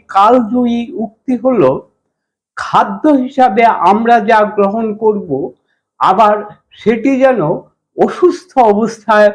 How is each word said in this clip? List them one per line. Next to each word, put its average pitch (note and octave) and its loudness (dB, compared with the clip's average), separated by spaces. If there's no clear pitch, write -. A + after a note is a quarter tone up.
কালজয়ী A#3 0
উক্তি A3 -8
হল, G#3 0
"খাদ্য G#3 -2
হিসাবে B3+ 0
আমরা A3+ 2
যা G#3+ 0
গ্রহণ G#3 -4
করব, F#3+ -4
আবার G#3 2
সেটি A#3+ -2
যেন B3+ 2
অসুস্থ - -2
অবস্থায় G#3+ 2